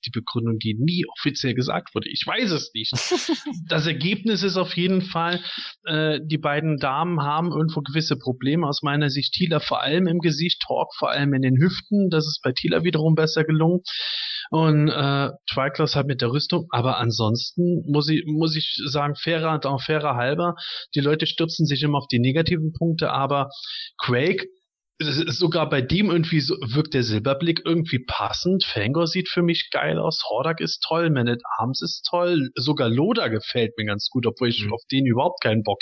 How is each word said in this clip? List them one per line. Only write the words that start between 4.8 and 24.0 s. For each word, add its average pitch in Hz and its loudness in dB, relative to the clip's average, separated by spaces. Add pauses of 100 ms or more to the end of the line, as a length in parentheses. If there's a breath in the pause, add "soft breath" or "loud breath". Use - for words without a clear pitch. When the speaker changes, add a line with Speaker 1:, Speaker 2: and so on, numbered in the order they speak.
Speaker 1:
Fall, 175 -2 (460 loud breath)
äh, 156 0
die 156 -2
beiden 151 0
Damen 151 0
haben 160 0
irgendwo 156 0
gewisse 147 -2
Probleme 139 0
aus 143 -4
meiner 147 2
Sicht. 135 -2
Thieler 160 2
vor - -2
allem 165 2
im 175 2
Gesicht, 165 0
Hawk - -2
vor 139 0
allem 143 2
in 135 2
den 131 4
Hüften. 185 2
Das 156 2
ist 151 -6
bei 131 0
Thieler 165 0
wiederum 160 4
besser 156 2
gelungen. 160 4 (720 loud breath)
Und, 156 4
äh, 139 0 (200)
Triclops 143 0
halt 139 2
mit 131 -2
der 120 2
Rüstung. 165 -2
Aber 120 0
ansonsten 117 0
muss 143 2
ich, 156 2
muss 156 0
ich - -2
sagen, 143 -2
fairer, 160 -2 (200)
fairer 147 0
halber, 147 0 (400 loud breath)
die 147 2
Leute 156 2
stürzen 165 0
sich 135 0
immer 147 2
auf 135 -4
die 123 2
negativen 160 2
Punkte, 160 0
aber 139 0 (480 loud breath)
Quake, 151 0 (540)